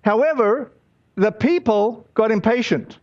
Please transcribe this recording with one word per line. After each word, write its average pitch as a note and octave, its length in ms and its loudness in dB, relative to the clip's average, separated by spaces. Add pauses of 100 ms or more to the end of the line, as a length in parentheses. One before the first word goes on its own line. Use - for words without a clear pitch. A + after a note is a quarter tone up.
However, B3 640 0 (440)
the G3+ 140 0
people A3 840 -2
got A3 160 0
impatient. A3 720 -2